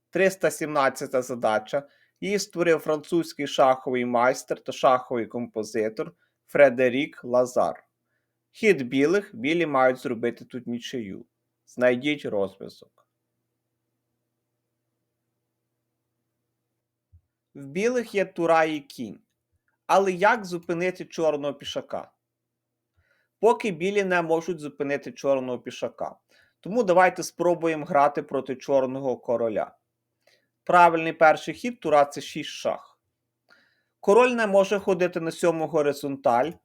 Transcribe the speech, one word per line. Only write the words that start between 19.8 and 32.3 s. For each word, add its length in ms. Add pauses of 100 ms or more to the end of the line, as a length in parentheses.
Але 240
як 340
зупинити 600
чорного 480
пішака? 580 (1300)
Поки 320
білі 320
не 180
можуть 380
зупинити 520
чорного 480
пішака. 560 (440)
Тому 240
давайте 400
спробуємо 640
грати 380
проти 320
чорного 640
короля. 580 (880)
Правильний 500
перший 400
хід — 280
тура – 240
це 160
шість 280